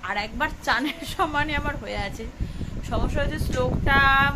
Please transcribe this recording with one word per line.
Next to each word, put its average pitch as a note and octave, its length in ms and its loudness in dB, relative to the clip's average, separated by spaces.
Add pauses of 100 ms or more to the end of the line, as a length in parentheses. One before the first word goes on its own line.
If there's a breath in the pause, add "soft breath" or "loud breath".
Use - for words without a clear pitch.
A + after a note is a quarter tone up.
আর G3+ 100 -2 (100)
একবার B3 220 -2 (160)
চানের C4 440 0
<laughs> - 60 -6
সমানে D4+ 460 0
আমার F#3+ 200 -4
হয়ে G#3 260 -6
আছে। A3+ 180 -8 (640 loud breath)
সমস্যা A#3+ 320 2
হয়েছে C#4+ 260 0
শ্লোকটা C4 520 4 (360)